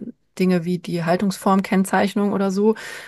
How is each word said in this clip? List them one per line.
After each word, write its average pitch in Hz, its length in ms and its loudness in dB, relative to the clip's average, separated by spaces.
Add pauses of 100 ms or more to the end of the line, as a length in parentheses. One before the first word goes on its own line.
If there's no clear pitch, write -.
(400)
Dinge 180 260 2
wie 180 140 0
die 170 260 -4
Haltungsformkennzeichnung 196 1300 0
oder 196 180 0
so, 208 240 2 (320)